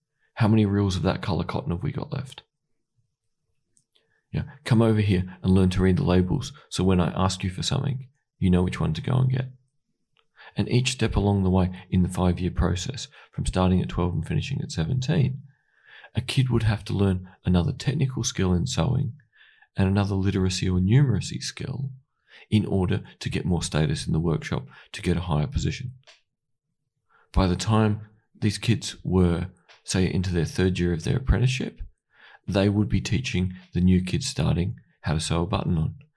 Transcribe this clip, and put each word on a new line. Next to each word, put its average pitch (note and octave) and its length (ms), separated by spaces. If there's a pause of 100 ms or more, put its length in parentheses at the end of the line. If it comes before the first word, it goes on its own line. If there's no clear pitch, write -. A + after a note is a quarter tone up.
(360)
How A#2 120
many G#2+ 200
reels G2 280
of F2 60
that - 220
colour E2 200
cotton - 280
have E2+ 100
we D3 100
got - 220
left? - 300 (1900)
Yeah, - 120 (200)
come A2+ 180
over A2 180
here F#2+ 440
and F#2 100
learn F#2+ 180
to F#2 100
read F#2 160
the D2 60
labels, F2+ 500 (160)
so - 140
when F#2 160
I D#2+ 160
ask F#2 280
you F#2 80
for - 100
something, - 460 (320)
you F#2 100
know F2+ 140
which F2+ 160
one E2 140
to D#2 80
go - 120
and - 180
get. - 180 (1040)
And G2+ 140
each B2+ 220
step - 240
along G2+ 280
the F#2 80
way F#2 200 (180)
in F#2 140
the E2+ 60
five-year F2+ 420
process, F2+ 560 (240)
from - 140
starting F#2 360
at - 80
twelve F2 240
and - 140
finishing - 340
at - 100
seventeen, - 680 (760)
a G2+ 60
kid B2+ 280
would A#2+ 140
have G#2+ 220
to G2+ 80
learn F#2+ 340 (180)
another F2+ 260
technical B2+ 520
skill F#2 300
in E2+ 120
sewing E2 480 (600)
and G2 120
another G2 280
literacy F#2+ 540
or F#2 100
numeracy A2 600
skill - 500 (580)
in G#2+ 160
order F#2 380 (160)
to - 100
get - 160
more E2+ 180
status D#2 420
in E2 80
the D#2+ 60
workshop, D#2+ 480 (240)
to - 100
get F2 160
a F2+ 40
higher D2+ 260
position. - 460 (1400)
By F#2+ 160
the F2+ 80
time G#2+ 460 (380)
these G#2 200
kids - 440
were, F2+ 440 (360)
say, F#2 280
into F#2 200
their E2+ 140
third F#2 320
year F2 160
of D#2+ 100
their - 140
apprenticeship, - 640 (640)
they G2 220
would G2+ 200
be F#2+ 120
teaching F#2 520 (200)
the F2 80
new F2+ 220
kids - 240
starting E2+ 480 (260)
how - 120
to D#2 60
sew E2+ 240
a F2 40
button F#2 300
on, D#2 180 (220)